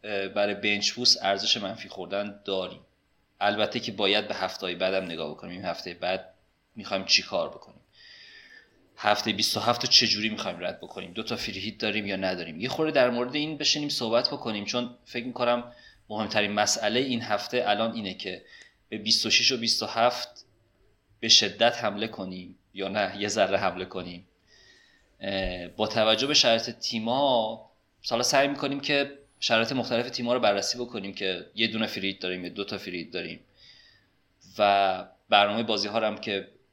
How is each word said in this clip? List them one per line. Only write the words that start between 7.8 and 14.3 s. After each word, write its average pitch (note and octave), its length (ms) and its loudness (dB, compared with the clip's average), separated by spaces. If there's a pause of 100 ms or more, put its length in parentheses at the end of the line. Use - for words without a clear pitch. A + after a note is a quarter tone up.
هفتهٔ G#2+ 360 2
بیست G#2 240 0
و G#2 40 -2
هفت A#2 240 0
رو - 40 -2
چه - 180 6
جوری G#2 220 0
می‌خوایم G2+ 320 -6
رد - 200 -6
بکنیم، F2+ 320 -12
دو A2 100 -8
تا A#2 140 -6
فری F#2+ 240 -8
هیت G#2+ 180 -8
داریم G#2+ 280 -2
یا G2 100 -2
نداریم. F2 440 -4
یه A#2+ 80 -4
خورده D#3 240 -2
در B2+ 180 6
مورد B2 240 -2
این D3+ 220 -2
بشینیم D3 320 0
صحبت B2 400 2
بکنیم، G#2+ 360 -4